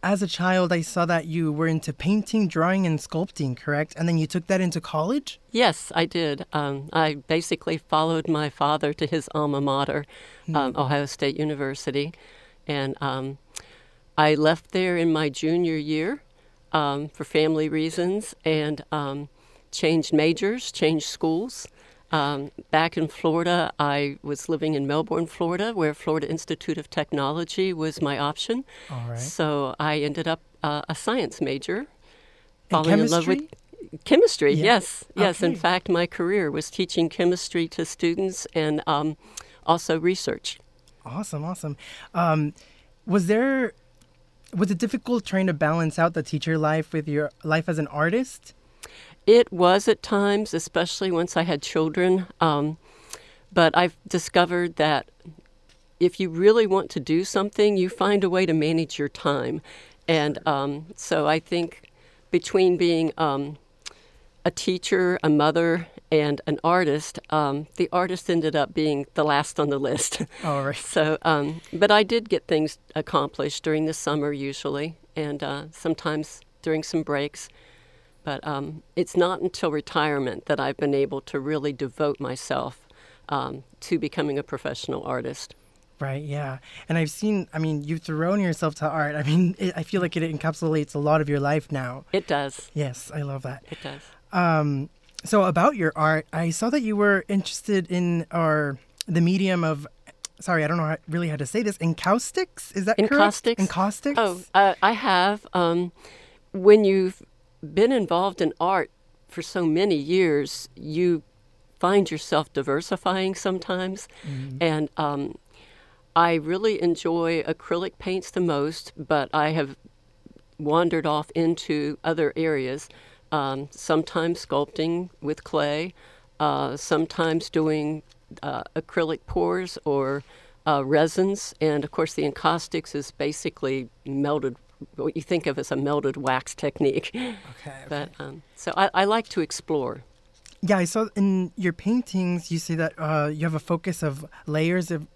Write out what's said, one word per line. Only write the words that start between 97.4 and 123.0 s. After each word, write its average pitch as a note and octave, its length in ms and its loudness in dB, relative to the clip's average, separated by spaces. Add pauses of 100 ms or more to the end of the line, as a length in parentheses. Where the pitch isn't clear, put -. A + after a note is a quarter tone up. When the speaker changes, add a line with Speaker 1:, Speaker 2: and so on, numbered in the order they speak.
Speaker 1:
in, F3 420 0
or D3+ 460 0 (300)
the E3+ 140 2
medium F#3 420 2
of, D#3 240 -4 (540)
sorry, E3 240 0
I - 20 0
don't E3 100 0
know E3 60 0
how, D#3 140 -2 (100)
really E3+ 220 -2
how D3+ 80 -4
to C#3 80 -4
say A3 180 -2
this, G#3 160 -4
encaustics? - 920 -2
Is G3 120 -2
that A3 120 2
correct? G#3+ 160 4
Speaker 2:
Encaustics? G#3 500 4
Speaker 1:
Encaustics? G3+ 560 0
Speaker 2:
Oh, F#3 220 0 (120)
uh, G3 300 6
I G3+ 80 6
have. G#3 640 2
Um, F3 400 2 (600)
when G#3 300 10
you F#3+ 240 4
f-, - 140 -6 (420)
been F#3+ 280 2
involved F#3 500 2
in D#3+ 180 2
art F3+ 300 2 (380)
for - 140 -12
so F3 240 -2
many F3 300 4
years, D3+ 800 0
you E3 480 0 (560)
find F#3+ 300 4
yourself D#3 440 -2
diversifying F#3 800 -2
sometimes. F#3 720 -4 (200)
Speaker 1:
Mm-hmm. C3+ 340 -10
Speaker 2:
And, D#3 360 0
um, C#3+ 380 -4 (800)
I E3+ 200 6
really F#3+ 460 0
enjoy E3 640 0
acrylic F3 560 -4
paints F#3 320 -4
the - 100 -2
most, D#3 560 -2
but D3 360 0
I D3+ 160 2
have D3 260 -2 (800)
wandered D#3+ 480 2
off D3+ 300 0
into D#3 680 0
other D#3+ 320 0
areas, D3 540 -2 (420)